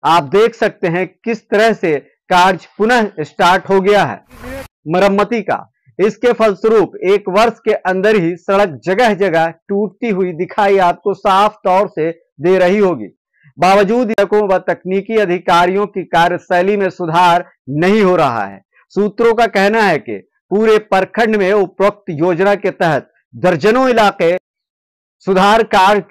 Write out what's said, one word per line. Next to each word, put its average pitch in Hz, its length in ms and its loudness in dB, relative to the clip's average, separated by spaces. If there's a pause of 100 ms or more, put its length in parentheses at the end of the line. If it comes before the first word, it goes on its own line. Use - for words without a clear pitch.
आप 160 280 2
देख 220 240 2
सकते - 340 -4
हैं 175 180 -4 (100)
किस 226 320 -8
तरह 220 240 2
से 160 240 -2 (320)
कार्य 180 380 2 (100)
पुनः 220 320 0 (120)
स्टार्ट 180 480 0
हो 196 120 2
गया 196 240 2
है 254 580 -14 (240)
मरम्मती 196 540 0
का। 156 160 -4 (420)
इसके 214 340 0
फलस्वरूप 220 640 0 (100)
एक 196 240 0
वर्ष 226 300 0
के 214 140 -2 (120)
अंदर 190 300 0
ही 175 220 -2
सड़क 190 480 -2
जगह 208 300 0
जगह 165 320 0 (200)
टूटती 202 420 -4
हुई 185 240 -2
दिखाई 196 460 -2
आपको 175 360 -2
साफ 202 480 0
तौर 190 260 0
से 160 200 -4 (320)
दे 180 160 2
रही 185 200 2
होगी। 170 300 -2 (500)
बावजूद 202 540 2
सड़कों 208 340 0
व 190 120 0 (100)
तकनीकी 190 500 -4
अधिकारियों 180 680 0
की 180 180 -10
कार्यशैली 175 720 0
में 190 120 -2
सुधार 175 560 0 (260)
नहीं 180 300 0
हो 185 140 2
रहा 127 280 0
है। 98 180 -12 (320)
सूत्रों 220 400 0
का 226 140 0
कहना 208 340 0
है 185 180 0
कि 110 180 -10 (340)
पूरे 214 260 2 (100)
प्रखंड 214 480 0
में 190 180 0
उपरोक्त 190 580 -2
योजना 180 460 0
के 196 160 -4
तहत - 360 -2 (240)
दर्जनों 185 560 0
इलाके 202 460 0 (920)
सुधार 202 380 2
कार्य 202 460 2